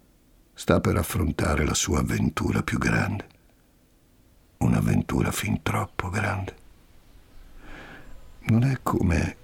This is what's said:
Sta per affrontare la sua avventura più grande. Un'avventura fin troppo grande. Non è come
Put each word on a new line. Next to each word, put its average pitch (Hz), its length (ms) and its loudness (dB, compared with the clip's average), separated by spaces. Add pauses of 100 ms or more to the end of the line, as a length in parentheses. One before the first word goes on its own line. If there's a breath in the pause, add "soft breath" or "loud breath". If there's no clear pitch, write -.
(520 soft breath)
Sta - 260 2
per - 200 2
affrontare - 640 0
la - 80 0
sua - 280 0
avventura - 640 0
più - 140 -2
grande. 64 500 0 (1300)
Un'avventura 55 720 2
fin - 300 -2
troppo 101 480 -4
grande. 98 440 -2 (1900 loud breath)
Non 117 240 4
è 131 180 2
come - 600 0